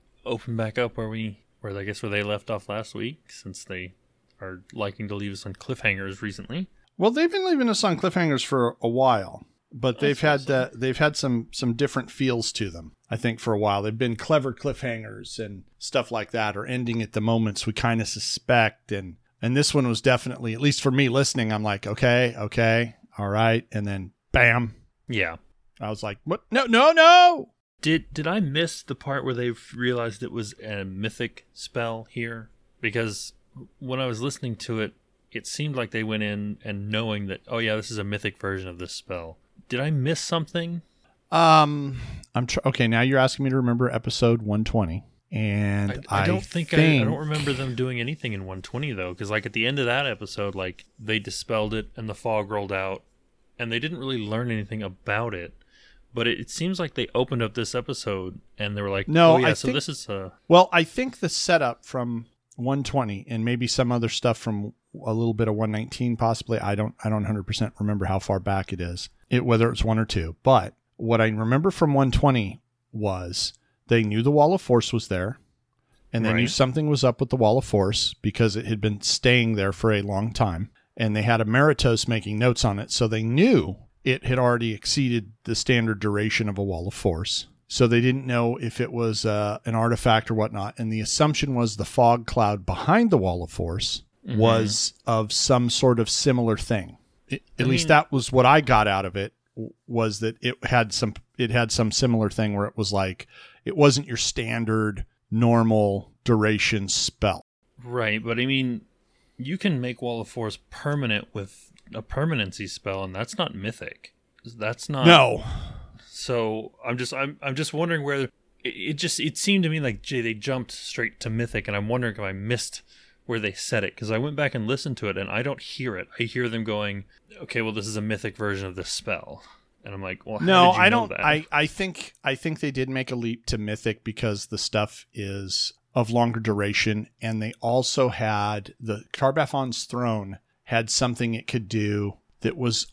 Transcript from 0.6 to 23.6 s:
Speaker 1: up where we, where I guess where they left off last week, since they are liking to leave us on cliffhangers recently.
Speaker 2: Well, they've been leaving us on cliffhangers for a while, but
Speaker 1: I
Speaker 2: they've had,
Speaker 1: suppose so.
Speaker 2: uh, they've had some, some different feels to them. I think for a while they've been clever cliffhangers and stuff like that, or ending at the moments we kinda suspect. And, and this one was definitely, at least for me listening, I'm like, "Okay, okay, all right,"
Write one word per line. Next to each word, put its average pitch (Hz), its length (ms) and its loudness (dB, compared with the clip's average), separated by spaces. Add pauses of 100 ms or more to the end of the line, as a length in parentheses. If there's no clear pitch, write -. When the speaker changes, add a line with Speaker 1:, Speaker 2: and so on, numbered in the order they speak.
Speaker 1:
up 120 180 -2
where 113 120 -6
we, 110 320 -8 (200)
where 101 160 -10
I 98 80 -8
guess 101 180 -8
where 110 80 -6
they 104 120 0
left 104 280 -4
off 107 180 -8
last 107 260 -8
week, 113 360 -10
since - 340 -16
they 92 300 -12 (460)
are 92 220 -14 (100)
liking 104 360 -8
to 104 60 -8
leave 101 180 -6
us 95 140 -14
on 98 80 -10
cliffhangers 98 680 -4
recently. 110 460 -8 (300)
Speaker 2:
Well, 190 120 4
they've 320 200 2
been 381 160 -2
leaving 277 220 2
us 214 160 0
on 175 140 0
cliffhangers 165 460 0
for 120 380 0
a 120 60 0
while, 120 580 0 (260)
but 123 240 -2
Speaker 1:
I - 40 -18
Speaker 2:
they've 143 200 2
had, 147 220 4
Speaker 1:
suppose 131 280 0
so. - 60 -20
Speaker 2:
uh, - 20 -14
they've 131 200 -2
had 147 180 2
some, 120 360 -2
some 120 220 -2
different 127 360 -2
feels 120 420 -2
to 98 180 -6
them. 80 220 -16 (180)
I 117 60 -2
think 113 240 -2
for 117 120 0
a 104 60 2
while 101 240 2
they've 107 140 -4
been 117 200 -2
clever 135 360 0
cliffhangers 110 840 -8
and 101 260 -12 (140)
stuff - 320 -2
like 110 220 -4
that, 107 240 -2
or 101 100 -6
ending 120 360 -2
at 107 100 -8
the 107 80 -2
moments 110 460 0
we 113 60 0
kinda 113 340 0
suspect. - 840 0
And, 95 240 -8 (240)
and 120 160 0
this 143 180 2
one 135 140 4
was 113 120 0
definitely, 123 540 0
at 117 60 -10
least 143 220 2
for 139 80 2
me 135 180 4
listening, 120 440 2
I'm 107 100 0
like, 101 240 -2
"Okay, 120 520 4
okay, 113 580 2 (220)
all 104 100 -4
right," 113 440 2